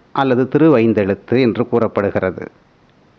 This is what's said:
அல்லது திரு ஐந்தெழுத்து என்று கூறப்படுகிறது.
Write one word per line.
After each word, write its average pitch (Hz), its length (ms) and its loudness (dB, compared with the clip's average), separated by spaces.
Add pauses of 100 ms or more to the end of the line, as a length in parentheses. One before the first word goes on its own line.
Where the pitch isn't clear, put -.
(120)
அல்லது 131 360 0
திரு 147 300 4
ஐந்தெழுத்து 107 640 0
என்று 113 280 0
கூறப்படுகிறது. 101 840 -2 (680)